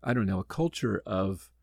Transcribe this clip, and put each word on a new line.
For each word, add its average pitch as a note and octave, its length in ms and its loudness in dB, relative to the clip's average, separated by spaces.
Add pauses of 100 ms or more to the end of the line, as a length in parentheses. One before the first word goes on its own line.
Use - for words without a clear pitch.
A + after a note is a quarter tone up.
I A#2+ 100 0
don't A#2 120 2
know, F#2+ 140 2
a F#2+ 40 -2
culture D#3+ 600 0
of, F#2+ 440 -2 (140)